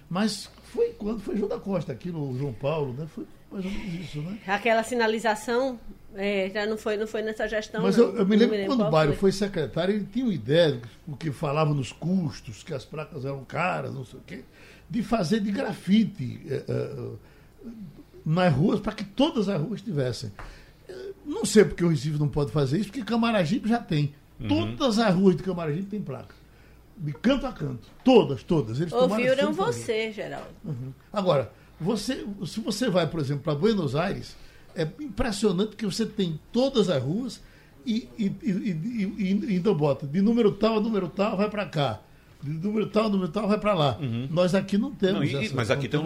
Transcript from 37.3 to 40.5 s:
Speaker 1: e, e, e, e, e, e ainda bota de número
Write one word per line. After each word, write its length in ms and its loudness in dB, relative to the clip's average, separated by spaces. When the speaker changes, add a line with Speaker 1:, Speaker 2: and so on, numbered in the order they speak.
Speaker 1:
e, 220 -2
e, 80 0
e, 60 0
e, 640 -2
e, 280 0
e 100 -2
ainda 180 2
bota 340 0
de 140 0
número 320 6